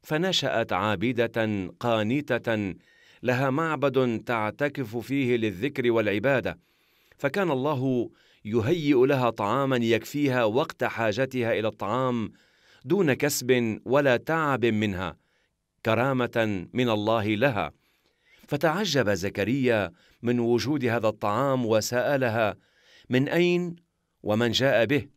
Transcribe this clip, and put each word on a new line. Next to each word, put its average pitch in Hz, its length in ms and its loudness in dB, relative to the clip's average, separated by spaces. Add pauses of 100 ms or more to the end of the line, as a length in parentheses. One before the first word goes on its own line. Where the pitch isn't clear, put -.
فنشأت 156 680 -2
عابدة 107 960 0 (120)
قانتة 113 920 -2 (480)
لها 127 280 0
معبد 135 760 0
تعتكف 117 680 -4
فيه 123 400 0
للذكر 117 540 -2
والعبادة، 107 680 0 (600)
فكان 165 320 0
الله 131 600 -2 (360)
يهيئ 131 600 2
لها 131 240 2
طعاما 127 460 0
يكفيها 120 680 0
وقت 127 400 0
حاجتها 117 680 -2
إلى 107 160 0
الطعام 113 640 -2 (520)
دون 160 280 2
كسب 123 720 0
ولا 135 320 2
تعب 139 480 -2
منها، 104 520 0 (680)
كرامة 113 880 0
من 123 160 0
الله 107 380 0
لها. 107 460 0 (760)
فتعجب 151 640 0
زكريا 101 840 0 (300)
من 120 180 0
وجود 120 440 0
هذا 113 240 0
الطعام 117 580 0
وسألها: 113 880 0 (540)
"من 127 180 2
أين 175 480 2 (460)
ومن 110 280 0
جاء 117 340 2
به؟" 131 220 0 (100)